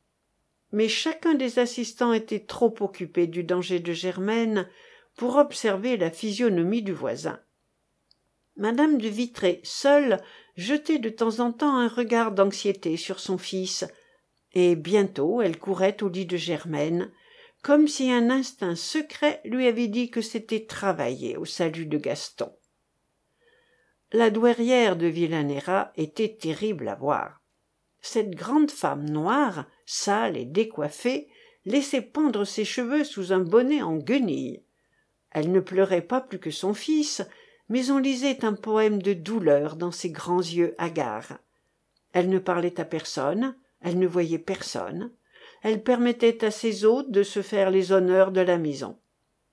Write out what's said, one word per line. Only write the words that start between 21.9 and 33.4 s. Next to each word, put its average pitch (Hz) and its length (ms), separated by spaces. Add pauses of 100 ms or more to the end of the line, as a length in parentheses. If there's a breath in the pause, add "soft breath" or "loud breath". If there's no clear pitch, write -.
Gaston. - 540 (1600)
La 226 180
douairière 233 640
de 165 100
Villanera 160 880
était 214 400
terrible 160 520
à 101 60
voir. 135 480 (580)
Cette 208 300
grande 247 400
femme 147 380
noire, 175 580 (180 soft breath)
sale 214 520
et 120 100
décoiffée, 220 840 (360 soft breath)
laissait 269 380
pendre 240 420
ses 214 200
cheveux 254 400
sous 185 280
un 190 80